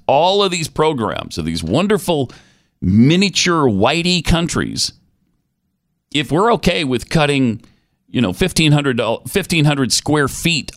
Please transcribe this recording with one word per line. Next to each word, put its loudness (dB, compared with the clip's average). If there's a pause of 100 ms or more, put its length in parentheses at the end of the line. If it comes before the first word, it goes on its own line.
all 2
of 0
these -6
programs -4
of -4
these -4
wonderful 0 (520)
miniature 2
whitey 0
countries, -2 (1200)
if -2
we're 2
okay 0
with -4
cutting, 0 (460)
you -2
know, -2
fifteen 0
hundred, 0 (260)
fifteen 0
hundred 0
square 0
feet -4